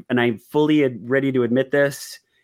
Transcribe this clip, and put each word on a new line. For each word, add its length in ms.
and 140
I'm 160
fully 480
ad-, 240
ready 220
to 100
admit 300
this, 480